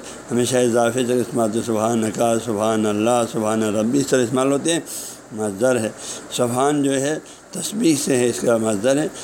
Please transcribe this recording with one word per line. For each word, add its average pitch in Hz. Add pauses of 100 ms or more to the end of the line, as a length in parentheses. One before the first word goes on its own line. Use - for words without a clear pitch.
(320)
ہمیشہ 120
اضافے 120
سے 123
استعمال 117
ہوتے 110
ہیں، 110
سبحانک، 113 (240)
سبحان 110
اللہ، 110
سبحان 110
ربی، 110
اس 135
طرح 131
استعمال 131
ہوتے 143
ہیں، 170 (520)
مصدر 107
ہے۔ 110 (420)
سبحان 135
جو 139
ہے 151 (320)
تسبیح 180
سے 139
ہے، 123
اس 117
کا 117
مصدر 113
ہے 151 (160)